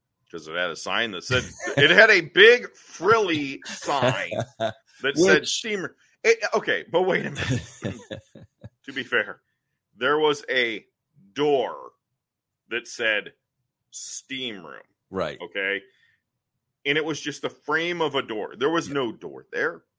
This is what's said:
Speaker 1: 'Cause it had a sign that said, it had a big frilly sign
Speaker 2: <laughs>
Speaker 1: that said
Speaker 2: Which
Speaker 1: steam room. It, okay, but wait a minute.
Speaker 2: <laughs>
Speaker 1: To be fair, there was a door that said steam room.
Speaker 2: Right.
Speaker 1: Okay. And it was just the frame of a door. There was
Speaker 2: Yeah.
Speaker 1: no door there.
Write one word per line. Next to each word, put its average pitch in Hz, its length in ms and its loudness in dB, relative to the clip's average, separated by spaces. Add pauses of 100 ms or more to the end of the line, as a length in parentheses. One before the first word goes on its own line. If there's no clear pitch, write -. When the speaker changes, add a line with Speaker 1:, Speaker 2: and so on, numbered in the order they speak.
(320)
Speaker 1:
'Cause 78 160 -12
it 80 80 -8
had 87 160 0
a 78 40 -8
sign 90 360 -4
that 87 120 -10
said, 123 200 -2 (340)
it 147 140 4
had 208 180 8
a 196 120 6
big 202 540 6
frilly 170 920 0
sign 123 640 -2 (140)
Speaker 2:
<laughs> - 140 -18
Speaker 1:
that 110 140 -2 (280)
said 139 140 -2 (260)
Speaker 2:
Which 123 80 -8
Speaker 1:
steam 214 320 -4
room. 143 120 -8 (300)
It, 226 160 4 (160)
okay, 107 360 -2
but 180 120 2
wait - 240 0
a - 40 -6
minute. 110 300 -4 (220)
Speaker 2:
<laughs> - 640 -12 (380)
Speaker 1:
To 135 80 -14
be 131 80 -6
fair, 107 400 -2 (560)
there 139 220 2
was 151 280 2
a 117 380 -2 (480)
door 107 560 0 (800)
that 117 180 -6
said 107 460 -2 (560)
steam 123 720 -12
room. 67 200 -18 (260)
Speaker 2:
Right. 80 320 -4
Speaker 1:
Okay. 98 400 -4 (1040)
And 143 140 2
it 156 40 0
was 151 160 -4
just 143 220 -8
the 131 80 -4
frame 170 500 -4
of 151 140 0
a 135 80 2
door. 104 340 -8
There 127 140 0
was 165 200 0
Speaker 2:
Yeah. 139 40 -8
Speaker 1:
no 127 180 -2
door 69 400 -16
there. 160 300 -4 (180)